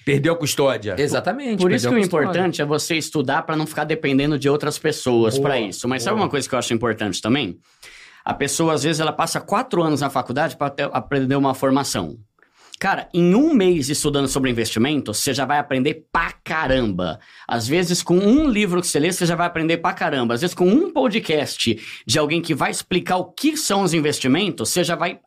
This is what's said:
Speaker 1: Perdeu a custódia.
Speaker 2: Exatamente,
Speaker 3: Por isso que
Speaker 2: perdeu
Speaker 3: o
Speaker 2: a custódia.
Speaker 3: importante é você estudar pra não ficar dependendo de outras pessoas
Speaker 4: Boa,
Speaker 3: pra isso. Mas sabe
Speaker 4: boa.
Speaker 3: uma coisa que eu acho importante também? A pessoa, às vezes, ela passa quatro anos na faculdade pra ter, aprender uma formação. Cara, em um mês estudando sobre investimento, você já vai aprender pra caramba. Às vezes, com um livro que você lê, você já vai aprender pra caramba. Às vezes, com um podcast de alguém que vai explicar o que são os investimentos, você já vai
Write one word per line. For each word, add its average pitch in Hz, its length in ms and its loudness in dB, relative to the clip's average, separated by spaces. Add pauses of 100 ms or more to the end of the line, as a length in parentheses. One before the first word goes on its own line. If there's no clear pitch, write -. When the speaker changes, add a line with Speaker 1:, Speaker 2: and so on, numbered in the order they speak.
Speaker 1:
Perdeu 143 280 2
a 170 40 -6
custódia. 127 600 0
Speaker 2:
Exatamente, 190 640 -2
Speaker 3:
Por 180 120 4
isso 240 160 0
que 247 80 2
Speaker 2:
perdeu - 20 4
Speaker 3:
o - 0 -
Speaker 2:
a 220 60 4
custódia. 165 220 2 (140)
Speaker 3:
importante 180 220 0
é 147 40 -2
você 147 320 -2
estudar 147 440 -2
pra 160 140 -4
não 156 100 -2
ficar 151 180 -4
dependendo 147 540 0
de 135 100 0
outras 143 300 0
pessoas 120 600 2
Speaker 4:
Boa, 143 120 2
Speaker 3:
pra 135 100 0
isso. 104 280 -6
Mas 127 160 -2
sabe 202 120 0
Speaker 4:
boa. 208 100 0
Speaker 3:
uma 143 40 0
coisa 135 180 -2
que - 60 -10
eu 127 60 2
acho - 120 -2
importante 110 480 -2
também? 110 380 -2 (680)
A 107 100 -4
pessoa, 156 400 0
às 143 100 0
vezes, 156 160 0
ela 156 120 0
passa 160 300 -2
quatro 202 400 -2
anos 151 200 2
na 139 80 0
faculdade 135 460 -2
pra 143 140 -2
ter, 143 240 -4
aprender 135 420 0
uma 139 200 2
formação. 131 600 0 (640)
Cara, 190 320 -2
em 175 220 4
um 302 220 4
mês 180 340 4
estudando 143 380 0
sobre 131 240 0
investimento, 117 600 0
você 123 220 -2
já 131 120 -2
vai 143 120 0
aprender 143 540 -2
pra 165 200 -2 (120)
caramba. 120 760 -2 (280)
Às 113 200 -2
vezes, 170 360 0
com 170 120 2
um 226 320 4
livro 202 340 0
que 175 40 -2
você - 140 0
lê, 165 120 2
você 180 140 -2
já 170 100 2
vai 170 120 0
aprender 165 300 0
pra 175 160 -2
caramba. 135 420 0
Às 120 60 -2
vezes, 175 120 -2
com 180 140 2
um 302 240 4
podcast 160 880 0 (260)
de 120 140 0
alguém 151 200 0
que 160 140 -2
vai 160 160 0
explicar 180 480 -2
o 180 140 -4
que 302 260 -2
são 196 240 0
os 170 140 2
investimentos, 147 760 0
você 180 140 2
já 170 120 -2
vai 175 320 -4